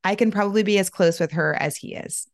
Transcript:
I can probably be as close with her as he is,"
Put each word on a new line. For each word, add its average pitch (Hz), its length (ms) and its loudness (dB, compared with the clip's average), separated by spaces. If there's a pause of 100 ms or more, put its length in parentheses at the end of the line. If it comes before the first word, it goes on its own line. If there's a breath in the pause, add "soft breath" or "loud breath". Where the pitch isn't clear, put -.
I 196 100 2
can 220 160 2
probably 202 320 0
be 202 160 2
as 185 100 0
close 170 300 2
with 160 140 -2
her 156 260 0
as 147 180 -4
he - 200 -12
is," - 380 -10